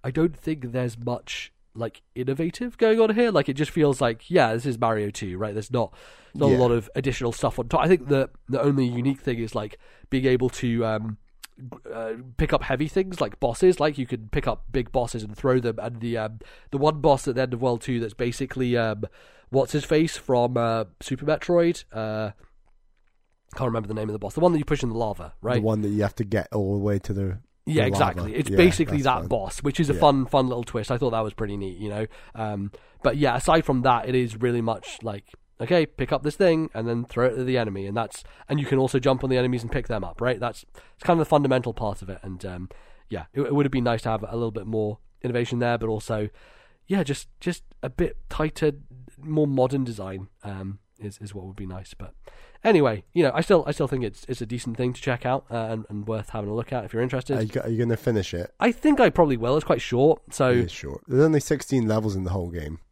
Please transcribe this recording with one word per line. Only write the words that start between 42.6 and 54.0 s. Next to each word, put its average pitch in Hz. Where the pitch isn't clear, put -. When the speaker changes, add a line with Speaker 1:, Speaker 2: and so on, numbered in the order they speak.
Speaker 1:
yeah, 92
it, 143
it 139
would 143
have 135
been 127
nice 117
to 123
have 107
a -
little 117
bit 104
more 107
innovation 120
there, 120
but 113
also, 107
yeah, 196
just, -
just -
a 131
bit -
tighter, 156
more 151
modern 131
design, 95
um, 98
is, 101
is 101
what 95
would 95
be 98
nice. 92
But -
anyway, 143
you 170
know, 135
I 143
still, 170
I 147
still 143
think 131